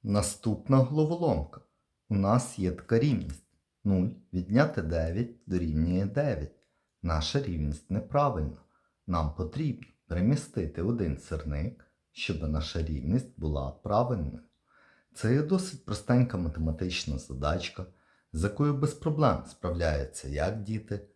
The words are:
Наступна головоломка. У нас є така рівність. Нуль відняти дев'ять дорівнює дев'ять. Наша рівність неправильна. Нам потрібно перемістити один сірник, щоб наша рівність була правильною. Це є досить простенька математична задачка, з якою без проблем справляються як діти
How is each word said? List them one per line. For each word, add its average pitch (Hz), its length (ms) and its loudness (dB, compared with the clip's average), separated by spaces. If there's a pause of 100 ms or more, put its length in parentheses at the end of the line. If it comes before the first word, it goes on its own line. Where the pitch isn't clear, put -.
Наступна 107 720 2
головоломка. 151 840 2 (480)
У 104 60 2
нас 104 440 2
є 90 120 2
така 113 280 2
рівність. 95 440 0 (400)
Нуль 95 240 4 (260)
відняти 104 480 2
дев'ять 85 480 -2 (160)
дорівнює 87 600 2
дев'ять. 113 500 -2 (460)
Наша 80 420 0
рівність 76 480 -4
неправильна. 101 680 0 (500)
Нам 80 280 0
потрібно 127 520 -4 (200)
перемістити 92 760 0
один 95 360 0
сірник, 76 680 -6 (260)
щоб 76 380 -4
наша 78 340 -2
рівність 78 560 -2
була 69 320 -2
правильною. 101 680 0 (720)
Це 113 200 2
є 143 80 4
досить 180 440 -2
простенька 123 520 2
математична 80 800 -2
задачка, 73 680 -2 (480)
з 78 100 0
якою 143 300 2
без 143 200 0
проблем 147 540 2
справляються 78 800 -2
як 87 360 -2
діти 104 380 -6 (140)